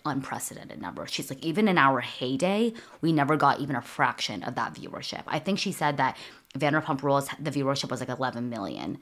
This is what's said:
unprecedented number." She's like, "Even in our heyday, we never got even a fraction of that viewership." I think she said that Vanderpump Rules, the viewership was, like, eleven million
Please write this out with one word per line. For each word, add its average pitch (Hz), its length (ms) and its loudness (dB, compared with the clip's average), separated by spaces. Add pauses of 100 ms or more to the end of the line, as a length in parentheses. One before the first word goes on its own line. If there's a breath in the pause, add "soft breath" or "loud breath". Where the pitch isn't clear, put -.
unprecedented 131 760 -6
number." - 240 -8
She's - 240 -6
like, 139 140 -10
"Even 165 240 2
in 185 100 6
our 135 220 8
heyday, 180 720 0 (280 loud breath)
we 165 100 4
never 151 240 6
got 143 240 4
even 143 160 -2
a 117 60 0
fraction - 600 -2
of 123 120 -6
that 120 180 -2
viewership." - 540 -10
I 156 120 -2
think 196 200 0
she 185 140 -2
said 147 240 0
that 131 200 0 (400 loud breath)
Vanderpump 151 460 2
Rules, 139 240 4 (100)
the 143 140 -4
viewership 135 400 0
was, 123 80 -4
like, 123 100 -6
eleven 123 400 -2
million 87 520 -6